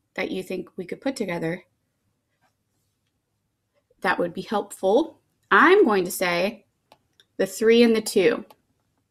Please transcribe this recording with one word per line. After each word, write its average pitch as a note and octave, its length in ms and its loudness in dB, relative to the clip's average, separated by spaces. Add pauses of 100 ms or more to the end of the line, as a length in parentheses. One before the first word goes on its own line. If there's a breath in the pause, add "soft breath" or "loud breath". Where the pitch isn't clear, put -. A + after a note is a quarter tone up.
(160)
that F#3 160 -8
you F#3 100 -8
think F#3 340 -12
we F#3 80 -10
could F3+ 160 -14
put C4+ 140 -6
together E3+ 480 -6 (2500)
that F#3 180 -4
would F3 160 -4
be F#3+ 80 -10
helpful? G#3 800 -2 (320)
I'm E4 320 6
going G3+ 200 2
to F3+ 80 -8
say F3+ 540 -4 (720)
the F#3+ 100 -2
three A3+ 360 4
and A3+ 120 4
the A3 60 -2
two. - 440 0 (680)